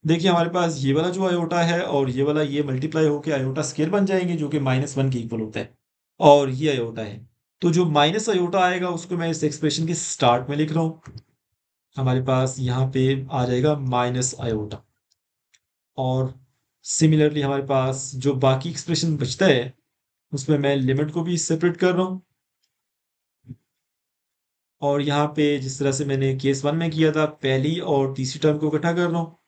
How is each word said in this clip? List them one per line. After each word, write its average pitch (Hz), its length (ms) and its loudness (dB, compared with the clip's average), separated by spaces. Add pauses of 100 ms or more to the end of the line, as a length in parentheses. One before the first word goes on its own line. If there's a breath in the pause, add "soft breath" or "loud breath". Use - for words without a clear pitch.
देखिए, 165 260 2
हमारे 170 220 2
पास 170 260 0
ये 135 160 0
वाला 165 160 2
जो 185 180 -2
iota 175 360 0
है 170 180 0
और 139 280 0
ये 131 140 -2
वाला, 147 200 0
ये 143 200 -2
multiply 156 440 -2
होके 147 240 -2
iota 131 320 -2
स्क्वायर 160 280 -4
बन 202 140 2
जाएंगे, 180 300 0
जो 151 140 -4
कि 151 120 -2
माइनस 131 360 -2
वन 135 140 0
के 127 80 -2
equal 113 220 -6
होता 107 180 -8
है, - 140 -10 (460)
और 143 320 6
ये 143 200 -2
iota 113 300 -4
है, 104 160 -10 (440)
तो 170 100 2
जो 175 200 4
minus 170 380 2
iota 185 360 2
आएगा 180 260 0
उसको 175 260 -6
मैं 165 120 -2
इस 160 140 -4
expression 156 440 -2
के 170 80 -2
start 127 540 0
में 143 80 -4
लिख 151 140 -2
रहा 165 120 0
हूँ। 160 180 -4 (920)
हमारे 131 280 0
पास 131 360 0
यहाँ 127 340 -2
पे 131 100 0 (280)
आ 131 140 -2
जाएगा 127 300 2
minus 123 680 -2
iota, 107 400 -6 (1160)
और 131 360 -2 (520)
similarly 151 580 4
हमारे 139 220 0
पास 135 500 0
जो 135 200 0
बाकी 131 340 2
expression 165 480 -2
बचता 139 280 0
है 127 280 2 (600)
उसमें 147 240 0
मैं 143 180 2
limit 135 360 0
को 165 120 -4
भी 175 140 -2
separate 170 400 0
कर 185 160 2
रहा 180 100 2
हूँ, 185 180 -6 (2500)
और 143 200 0
यहाँ 147 340 0
पे 147 240 2
जिस 131 200 -10
तरह 139 120 2
से 135 140 -2
मैंने 135 320 0
case 135 280 0
one 147 100 2
में 165 160 0
किया 156 200 2
था, 156 140 2
पहली 147 560 0
और 139 340 0
तीसरी 131 240 -6
term 151 180 2
को 156 100 -2
इकट्ठा 156 260 0
कर 175 160 0
रहा 170 100 0
हूँ। 165 180 -6 (100)